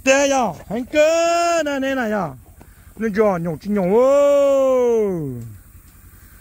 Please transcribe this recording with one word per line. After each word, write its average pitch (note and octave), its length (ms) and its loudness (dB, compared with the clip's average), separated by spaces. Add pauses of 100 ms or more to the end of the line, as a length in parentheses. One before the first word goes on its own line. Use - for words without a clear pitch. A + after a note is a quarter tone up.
tê C#4 260 2
nhá, C4+ 140 0 (260)
hành A3+ 160 -6
cơ E4+ 800 0
nè, C#4+ 140 -4
nè C4+ 160 -4
này A#3+ 140 -4
nhá. G3+ 180 -4 (720)
Nên G#3+ 160 -4
gió G#3 240 2
nhổ E3 240 -6
chứ G3+ 80 -12
nhổ G3+ 300 2
ơi. B3+ 1400 2 (960)